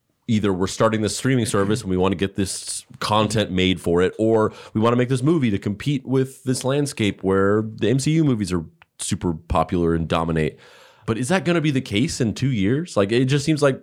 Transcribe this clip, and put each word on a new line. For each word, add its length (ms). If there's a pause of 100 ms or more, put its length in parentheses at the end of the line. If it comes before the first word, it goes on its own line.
(280)
either 240
we're 140
starting 360
this 140
streaming 300
service 360
and 80
we 60
want 140
to 60
get 180
this 500 (140)
content 540
made 280
for 220
it, 160
or 340 (220)
we 60
want 120
to 40
make 120
this 140
movie 300
to 60
compete 460
with 380
this 220
landscape 580
where 400
the 260
M 120
C 120
U 120
movies 280
are 120 (340)
super 360
popular 600
and 140
dominate. 500 (480)
But 120
is 100
that 160
gonna 160
be 100
the 100
case 400
in 140
two 160
years? 460
Like, 160
it 140
just 180
seems 180
like 200